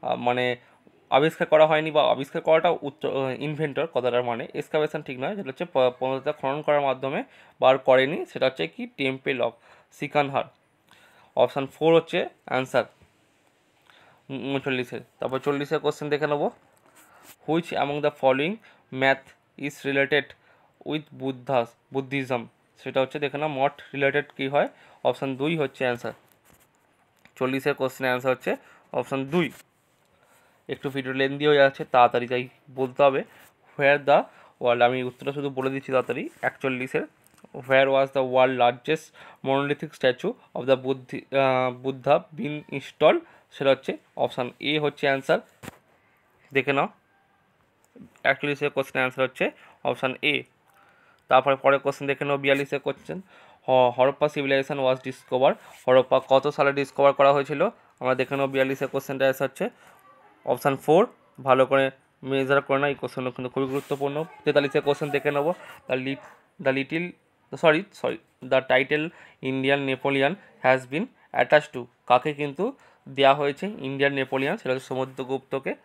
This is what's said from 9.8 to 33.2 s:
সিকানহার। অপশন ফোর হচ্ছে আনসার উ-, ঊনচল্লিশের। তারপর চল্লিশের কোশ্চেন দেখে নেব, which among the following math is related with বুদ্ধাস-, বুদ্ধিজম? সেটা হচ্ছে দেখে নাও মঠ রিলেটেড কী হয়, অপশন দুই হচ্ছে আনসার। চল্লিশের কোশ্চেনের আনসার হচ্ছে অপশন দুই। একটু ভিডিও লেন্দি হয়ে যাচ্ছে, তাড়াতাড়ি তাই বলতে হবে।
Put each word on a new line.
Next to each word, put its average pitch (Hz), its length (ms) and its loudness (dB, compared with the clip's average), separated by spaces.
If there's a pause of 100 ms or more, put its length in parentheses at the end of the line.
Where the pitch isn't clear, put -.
সিকানহার। 143 520 -2 (920)
অপশন 123 300 0
ফোর 160 280 2
হচ্ছে 170 340 0 (180)
আনসার 127 380 -2 (1500)
উ-, 135 40 -10
ঊনচল্লিশের। 127 680 -6 (180)
তারপর 127 200 -4
চল্লিশের 143 420 -2
কোশ্চেন 151 280 -4
দেখে 147 180 -2
নেব, 147 220 -2 (1000)
which 165 240 -2
among 143 280 -2
the 143 100 0
following 139 460 0 (440)
math 135 260 0 (340)
is 143 140 -10 (100)
related 139 400 0 (640)
with 151 160 -6 (120)
বুদ্ধাস-, 127 640 -4 (160)
বুদ্ধিজম? 131 540 -4 (360)
সেটা 131 180 -2
হচ্ছে 131 180 -2
দেখে 147 200 -4
নাও 151 100 -2
মঠ 139 240 0 (220)
রিলেটেড 139 300 0 (120)
কী 135 120 -4
হয়, 147 200 0 (360)
অপশন 131 320 -2
দুই 151 200 -2
হচ্ছে 135 300 -4
আনসার। 120 260 -6 (1200)
চল্লিশের 131 380 -2
কোশ্চেনের 131 380 -4
আনসার 127 180 -2
হচ্ছে 175 260 -2 (360)
অপশন 135 320 -4
দুই। 147 260 -2 (1160)
একটু 135 220 -8
ভিডিও 131 220 -6
লেন্দি 135 340 0
হয়ে 147 120 6
যাচ্ছে, 139 260 4
তাড়াতাড়ি 123 440 4
তাই 127 200 -2 (220)
বলতে 131 320 -2
হবে। 139 220 4 (540)